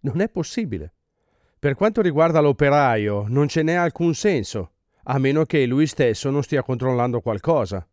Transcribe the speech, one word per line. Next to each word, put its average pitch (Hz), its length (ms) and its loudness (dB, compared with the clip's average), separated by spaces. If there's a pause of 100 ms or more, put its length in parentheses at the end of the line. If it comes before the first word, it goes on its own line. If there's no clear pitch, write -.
Non 160 200 -4
è 220 80 0
possibile. 113 640 -8 (640)
Per 139 160 0
quanto 220 260 0
riguarda 165 380 2
l'operaio, 127 880 2
non 139 200 2
ce 160 140 0
n'è 160 120 0
alcun 170 400 0
senso, 120 580 -2 (320)
a 131 160 -2
meno 139 240 2
che 151 220 2
lui 131 200 2
stesso 135 440 0
non 139 140 0
stia 135 200 -2
controllando 123 560 -2
qualcosa. 104 720 -2